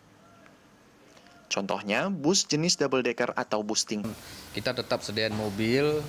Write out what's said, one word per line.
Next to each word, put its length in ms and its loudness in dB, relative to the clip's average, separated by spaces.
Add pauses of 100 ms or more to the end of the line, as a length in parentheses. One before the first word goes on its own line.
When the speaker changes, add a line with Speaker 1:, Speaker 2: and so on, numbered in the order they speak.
(1500)
Speaker 1:
Contohnya, 560 0
bus 400 2
jenis 320 2
double 240 2
decker 320 0
atau 240 0
bus 240 -2
tingkat. 240 -4 (480)
Speaker 2:
Kita 160 -2
tetap 320 -2
sediain 320 0
mobil, 720 2